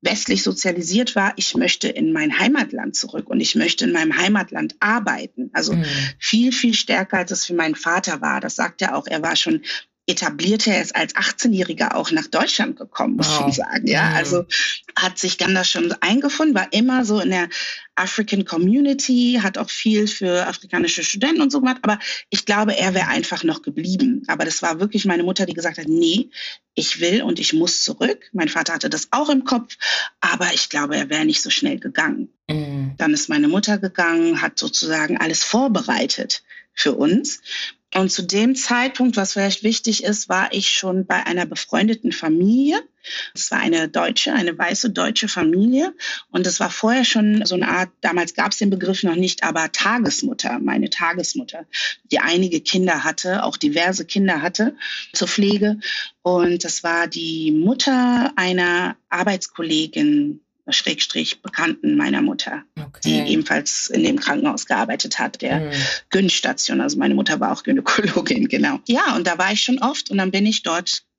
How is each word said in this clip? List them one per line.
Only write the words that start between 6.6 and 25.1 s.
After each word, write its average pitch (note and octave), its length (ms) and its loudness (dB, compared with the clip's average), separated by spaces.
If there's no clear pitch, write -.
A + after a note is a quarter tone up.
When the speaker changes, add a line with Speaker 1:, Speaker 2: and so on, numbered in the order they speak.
Speaker 1:
stärker, F#3+ 440 0
als F3 140 -2
es F3+ 140 -4
für F3 100 -4
meinen D#3+ 200 2
Vater E3+ 460 -2
war. - 200 -2
Das - 140 -8
sagt - 260 -4
er F3+ 140 -2
auch, D3+ 120 -4
er D#3+ 140 -4
war E3 140 -2
schon - 260 0
etabliert, F3 580 0
er F#3 140 2
ist - 140 -6
als D#3+ 220 -2
achtzehnjähriger F3+ 800 0
auch D#3+ 140 -2
nach D#3 160 0
Deutschland - 500 0
gekommen, - 400 -2
muss D#3 100 2
Speaker 2:
Wow. D3+ 140 0
Speaker 1:
man C#3 100 2
sagen. - 360 -2
Ja, D#3+ 240 2
Speaker 2:
Mhm. D#3 40 0
Speaker 1:
also F3 300 0
hat F#3 240 -2
sich F3+ 160 -2
dann F3+ 180 0
da F#3 120 2
schon E3+ 340 0
eingefunden, C#4 560 2
war F#3+ 160 0
immer B3+ 320 4
so G#3 160 2
in F3+ 120 0
der F3 180 0
African F#3+ 500 -2
Community, B3 1000 4
hat F#3+ 140 -2
auch - 120 -6
viel G#3+ 380 2
für F3+ 400 0
afrikanische F3 560 -2
Studenten C#4+ 380 0
und C#4 100 4
so C#4+ 80 0
gemacht. B3+ 220 0
Aber G#3 180 0
ich - 160 -2
glaube, G#3 320 2
er F#3 160 0
wäre F#3 160 0
einfach - 340 -2
noch D#3+ 200 -2
geblieben. D#3 640 0
Aber D#3 180 -2
das D#3+ 160 -4
war E3+ 180 -2
wirklich G#3 240 0
meine F3 200 2